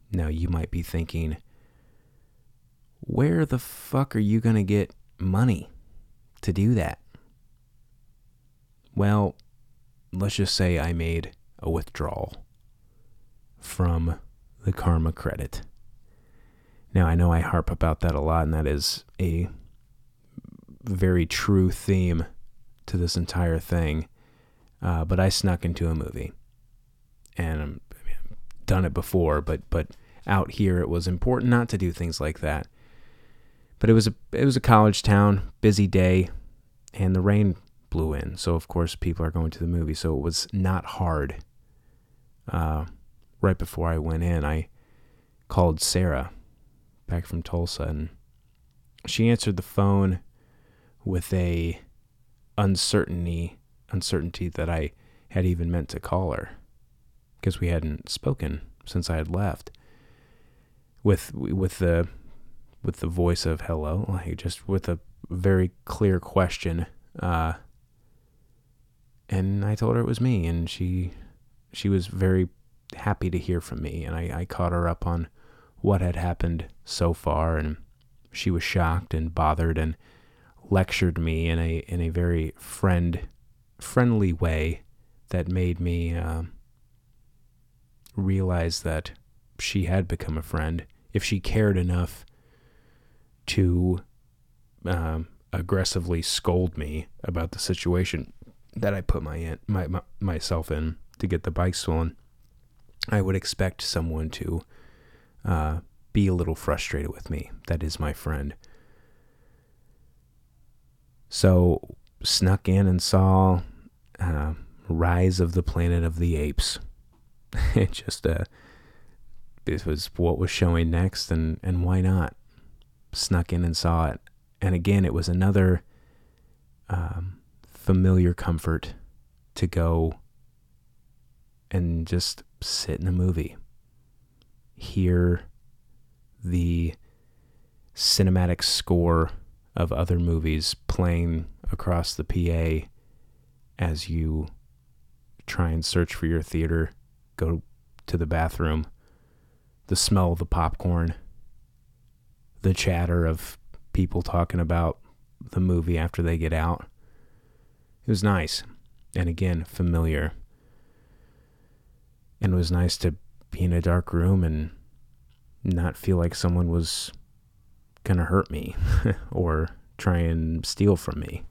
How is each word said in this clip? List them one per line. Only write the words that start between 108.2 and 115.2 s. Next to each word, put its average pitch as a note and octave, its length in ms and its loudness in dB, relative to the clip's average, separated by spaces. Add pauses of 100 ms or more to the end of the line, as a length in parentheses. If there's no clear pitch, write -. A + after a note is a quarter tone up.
So, F2+ 680 4 (260)
snuck - 460 2
in G2 180 6
and F2+ 140 4
saw, F#2+ 600 6 (580)
uh, D#2 360 -2 (340)
Rise F2 520 2